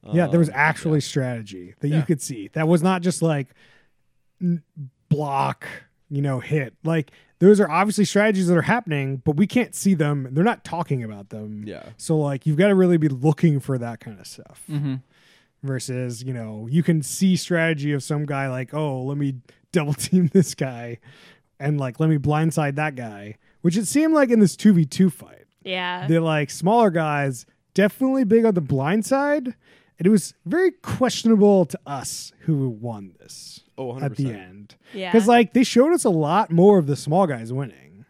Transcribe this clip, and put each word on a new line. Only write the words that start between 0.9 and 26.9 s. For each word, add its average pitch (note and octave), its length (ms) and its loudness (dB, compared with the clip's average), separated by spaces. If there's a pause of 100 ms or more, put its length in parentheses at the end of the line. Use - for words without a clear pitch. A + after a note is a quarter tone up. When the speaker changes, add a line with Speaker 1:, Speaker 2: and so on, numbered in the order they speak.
Speaker 1:
yeah. C3+ 100 -2
Speaker 2:
strategy G#2+ 720 -8
that C#3+ 80 -4
Speaker 1:
Yeah. D3+ 80 0
Speaker 2:
you D#3 60 0
could D3 180 -2
see. A2 320 -12
That D#3 160 -2
was E3+ 140 4
not F#3 180 0
just, F3 220 -2
like, D3+ 260 -2 (920)
n-, E3+ 200 -2 (460)
block, C#3 580 -2 (440)
you C#3+ 100 -4
know, C3+ 200 -2
hit. C#3+ 340 -4 (100)
Like, D#3+ 260 -2 (280)
those G3 200 8
are F#3 120 2
obviously G3 340 2
strategies G3+ 440 2
that F3 80 4
are D#3+ 60 2
happening, C#3+ 600 -2
but D3+ 120 0
we F#3+ 100 4
can't - 280 -2
see G3 200 0
them. D3 380 -2
They're D#3+ 120 2
not A3+ 180 -2
talking D3 400 -6
about G2+ 280 -14
them. G#2+ 360 -12
Speaker 1:
Yeah. F#2+ 180 -14 (120)
Speaker 2:
So, D#3 220 -2
like, C#3+ 260 -4
you've D3+ 140 0
gotta G3+ 160 4
really F3+ 240 4
be D3+ 100 2
looking C#3+ 520 2
for C3 180 -4
that A#2 220 -8
kinda G2+ 260 -18
stuff. - 440 -20
Speaker 3:
Mm-hmm. C#3+ 260 -4 (680)
Speaker 2:
Versus, B2+ 580 -8
you C3 100 -8
know, A2 380 -10
you D#3+ 140 2
can D#3+ 180 2
see F#3 320 0
strategy E3 580 -2
of C#3 120 -4
some D3 220 -4
guy C#3 220 -4
like, B2+ 240 -8
"Oh, D3 300 -6
let C#3 160 -6
me C#3 160 -2 (200)
<laughs> - 180 -20
double D3+ 200 0
team F3+ 400 0
this - 220 2
guy A#2+ 440 -10 (600)
and, C#3+ 220 -2
like, B2+ 180 -6
let D#3+ 100 2
me D#3 80 4
blindside D3+ 600 0
that D3+ 180 -4
guy," G#2+ 400 -12 (280)
which E3+ 140 0
it G#3+ 120 -2
seemed D#4+ 260 2
like C#4 160 4
in A#3 80 4
this G3+ 180 6
two G#3+ 160 6
v E3+ 120 6
two F#3 260 2
fight. - 360 -20 (180)
Speaker 4:
Yeah. F3+ 420 -6
Speaker 2:
The, E3 140 2
like, D#3 300 0
smaller G#3+ 400 2